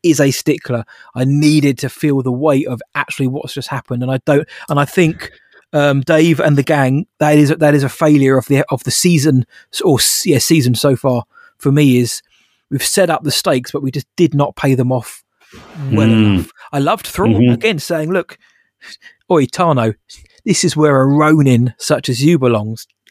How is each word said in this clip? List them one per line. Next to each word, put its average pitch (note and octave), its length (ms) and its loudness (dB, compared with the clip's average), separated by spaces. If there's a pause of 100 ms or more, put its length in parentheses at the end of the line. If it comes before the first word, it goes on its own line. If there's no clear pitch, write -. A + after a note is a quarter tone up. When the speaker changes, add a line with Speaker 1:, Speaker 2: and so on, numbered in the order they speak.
Speaker 1:
is D#3+ 180 2
a G3+ 100 4
stickler. B2+ 540 -4 (300)
I B2+ 100 -4
needed C#3+ 540 2
to C3+ 100 -8
feel C#3 340 -2
the B2 100 -4
weight C3+ 340 0
of A#2+ 160 -8 (120)
actually C#3 340 -4
what's C3 260 -8
just - 140 -12
happened, B2 340 -8
and B2+ 100 -4
I C3 140 -4
don't. F3+ 200 0 (220)
And C#3+ 120 0
I D3 60 0
think, - 440 -2 (440)
um, C#3+ 280 2
Dave D#3+ 380 2
and D3+ 180 2
the C#3 40 2
gang, C#3 440 0 (140)
that D3+ 180 2
is, D3 120 4
that D#3 240 2
is C#3 100 2
a C3+ 60 -2
failure C3+ 480 2
of B2 100 -2
the, C#3+ 220 0
of C3+ 140 -6
the C3 60 -4
season, D3 560 2 (360)
or D3+ 160 2
s-, - 280 -2
yeah, D#3 120 2
season B2 360 2
so C3+ 200 0
far B2 280 -2 (340)
for C#3 160 -2
me, C#3 240 4
is B2 240 -2 (500)
we've C#3 140 -4
set F#3 240 0
up D#3+ 160 -4
the D3 60 -2
stakes, C3+ 400 -2
but C#3 120 -6
we C3+ 80 -4
just C3+ 160 -8 (100)
did D#3 180 2
not C#3+ 220 -2
pay C#3 180 0
them B2 180 0
off - 320 -8 (680)
well G#2+ 160 4
Speaker 2:
Mm. G#2+ 260 4
Speaker 1:
enough. F2 160 -2 (220)
I C#3+ 60 -4
loved E3+ 280 -2
Thrawn F3+ 280 0
Speaker 2:
Mm-hmm. A#2+ 180 4
Speaker 1:
again F3 260 -2
saying, D#3+ 320 -6
"Look, F#3 280 -6 (920)
oi, D#3 140 4
Tano, B2+ 500 0 (520)
this F#3+ 180 0
is F3 100 -2
where D3+ 240 2
a C3 80 4
Ronin C#3 680 2
such - 320 -4
as B2+ 160 -2
you E3 140 4
belongs." A2+ 480 -2 (240)